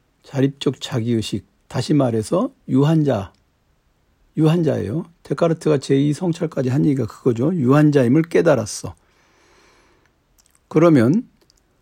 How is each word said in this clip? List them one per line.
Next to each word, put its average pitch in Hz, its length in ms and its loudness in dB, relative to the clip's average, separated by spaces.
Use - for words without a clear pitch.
자립적 139 580 -4
자기의식, 113 640 -4
다시 - 280 -4
말해서 139 560 -2
유한자, 139 640 0
유한자예요. 156 680 0
데카르트가 156 560 -2
제이 143 340 0
성찰까지 156 560 -4
한 143 160 0
얘기가 135 220 0
그거죠. 131 480 -2
유한자임을 143 680 4
깨달았어. 160 680 -2
그러면 160 600 4